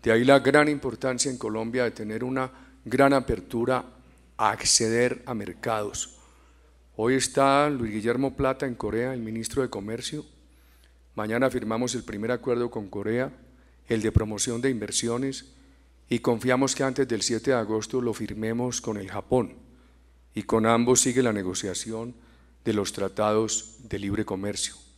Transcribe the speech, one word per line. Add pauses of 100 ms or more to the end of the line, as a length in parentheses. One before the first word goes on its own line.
De
ahí
la
gran
importancia
en
Colombia
de
tener
una (340)
gran
apertura (520)
a
acceder
a
mercados. (760)
Hoy
está
Luis
Guillermo
Plata
en
Corea,
el
ministro
de
Comercio. (920)
Mañana
firmamos
el
primer
acuerdo
con
Corea, (520)
el
de
promoción
de
inversiones, (600)
y
confiamos
que
antes
del
siete
de
agosto
lo
firmemos
con
el
Japón, (800)
y
con
ambos
sigue
la
negociación (500)
de
los
tratados (100)
de
libre
comercio. (240)